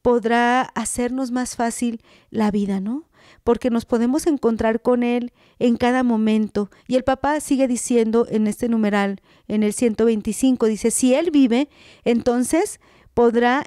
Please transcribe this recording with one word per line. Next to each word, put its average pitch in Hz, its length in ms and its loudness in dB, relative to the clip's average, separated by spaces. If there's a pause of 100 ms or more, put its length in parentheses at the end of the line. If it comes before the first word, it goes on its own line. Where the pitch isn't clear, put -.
podrá 240 600 2
hacernos 247 680 -4
más 247 240 -4
fácil 233 460 -4 (280)
la 214 200 0
vida, 202 300 -2
¿no? 233 300 -8 (340)
Porque 233 260 0
nos 233 160 -2
podemos 247 400 0
encontrar 233 560 0
con 247 220 0
Él 240 300 -2 (260)
en 240 160 2
cada 247 280 0
momento. 220 680 0 (180)
Y 247 80 -2
el 254 80 2
Papa 277 380 -2
sigue 269 260 0
diciendo 233 640 0
en 214 180 0
este 233 220 -4
numeral, 202 520 0 (280)
en 214 140 0
el 208 100 0
ciento 226 320 0
veinticinco, 233 640 0
dice, 220 240 0
"Si 254 220 2
Él 330 160 0
vive, 269 380 2 (380)
entonces 247 760 0 (340)
podrá 240 540 2